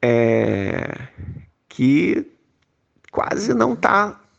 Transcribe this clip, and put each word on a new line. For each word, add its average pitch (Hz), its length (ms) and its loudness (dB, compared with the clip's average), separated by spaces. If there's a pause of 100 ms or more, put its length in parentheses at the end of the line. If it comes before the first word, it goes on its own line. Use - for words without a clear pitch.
é, 113 960 0 (720)
que 143 560 2 (880)
quase - 420 -2
não 233 220 0
tá 202 440 0 (200)